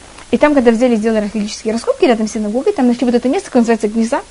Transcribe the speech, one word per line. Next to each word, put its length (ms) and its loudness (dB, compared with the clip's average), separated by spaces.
И 60 0
там, 160 4
когда 160 4
взяли, 260 2
сделали 280 0
археологические 500 -6
раскопки 320 0
рядом 200 2
с 60 -8
синагогой, 400 -2
там 160 0
нашли 160 0
вот 100 2
это 140 0
место, 200 -2
которое 140 2
называется 260 0
Гниза, 420 -2